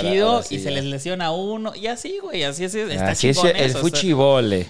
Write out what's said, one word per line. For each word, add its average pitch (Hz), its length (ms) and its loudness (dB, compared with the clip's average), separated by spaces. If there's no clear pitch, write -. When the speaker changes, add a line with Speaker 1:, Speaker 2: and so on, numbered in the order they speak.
Speaker 1:
chido 104 300 2
Speaker 2:
ahora 120 120 2
sí, - 120 -8
Speaker 1:
y - 40 -4
se 98 60 -6
Speaker 2:
ya. 143 60 -4
Speaker 1:
les 139 140 -4
lesiona 160 460 -4
uno 208 440 -6
y 202 120 -8
así, 285 340 -8
güey, 302 220 -6
así, 147 220 -4
así, 196 140 -4
está 143 320 -2
Speaker 2:
Así - 180 2
es 139 80 2
Speaker 1:
chingón 180 180 4
Speaker 2:
el 170 80 2
Speaker 1:
eso, 127 140 0
o 135 40 -4
sea, - 0 -
Speaker 2:
fuchibol, 139 720 4
eh. 90 160 0